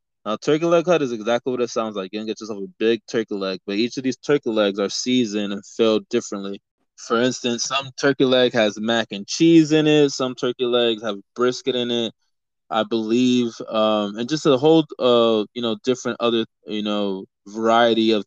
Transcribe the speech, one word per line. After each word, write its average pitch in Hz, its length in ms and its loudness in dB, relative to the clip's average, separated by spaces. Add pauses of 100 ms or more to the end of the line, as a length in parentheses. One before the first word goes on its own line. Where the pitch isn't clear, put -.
(240)
Now, 107 120 -4
turkey 156 280 0
leg 170 220 2
hut 170 160 2
is 127 100 -4
exactly 117 380 -2
what 123 100 -2
it 120 80 -2
sounds 110 260 -6
like. 95 200 -8
You 107 60 -6
can 110 60 -10
get 107 140 -6
yourself 104 240 -10
a 92 140 -14
big 113 280 2
turkey 110 280 -4
leg, 95 320 -6
but 101 100 -4
each 117 220 -2
of 131 60 -6
these 131 120 -2
turkey - 320 -2
legs 104 300 0
are 98 100 0
seasoned 107 640 -2
and 101 140 -10
filled 110 420 0
differently. 98 540 -6 (340)
For 117 240 -2
instance, 123 440 -2
some 135 260 -6 (100)
turkey 139 240 2
leg 127 280 4
has 107 280 0
mac 113 300 -2
and 101 160 -10
cheese 165 460 4
in 156 140 4
it. 151 240 6
Some 127 260 -6
turkey 123 280 -4
legs 120 380 0
have 104 160 -6 (160)
brisket 127 400 0
in 123 160 -2
it, 117 240 -2 (560)
I - 140 0
believe, 117 680 2 (160)
um, 107 480 0
and 120 120 -6
just 151 180 -2
a 143 100 4
whole, 156 300 4 (120)
uh, 117 460 4 (100)
you 120 60 -8
know, 117 220 -2
different - 380 -4
other, 117 260 0 (220)
you 104 160 -6
know, 101 420 -4 (220)
variety 113 640 2
of 104 140 0